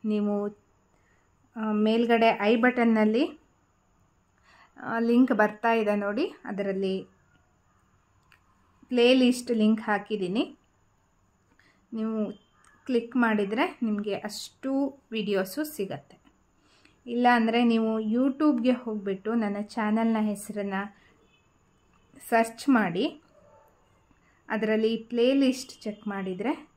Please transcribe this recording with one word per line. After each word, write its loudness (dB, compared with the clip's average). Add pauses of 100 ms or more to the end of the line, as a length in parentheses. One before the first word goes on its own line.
ನೀವು, -2 (1080)
ಆ, -4
ಮೇಲ್ಗಡೆ 2
ಐ 4
ಬಟನ್ನಲ್ಲಿ, 2 (1400)
ಆ, -6
ಲಿಂಕ್ 4
ಬರ್ತಾ 2
ಇದೆ 2
ನೋಡಿ, -2 (120)
ಅದರಲ್ಲಿ -4 (1800)
ಪ್ಲೇ 4
ಲಿಸ್ಟ್ 2
ಲಿಂಕ್ 2
ಹಾಕಿದ್ದೀನಿ. -4 (1400)
ನೀವು -6 (340)
ಕ್ಲಿಕ್ -2
ಮಾಡಿದರೆ 0
ನಿಮಗೆ -4
ಅಷ್ಟು -6 (120)
ವಿಡಿಯೋಸು -4
ಸಿಗತ್ತೆ. -10 (880)
ಇಲ್ಲಾಂದರೆ 2
ನೀವು 2
YouTube-ಗೆ 2
ಹೋಗ್ಬಿಟ್ಟು -4
ನನ್ನ -2
ಚಾನಲ್ನ -2
ಹೆಸರನ್ನ -6 (1600)
ಸರ್ಚ್ 0
ಮಾಡಿ, 0 (1300)
ಅದರಲ್ಲಿ 0
ಪ್ಲೇ 0
ಲಿಸ್ಟ್ 0
ಚೆಕ್ -10
ಮಾಡಿದರೆ -6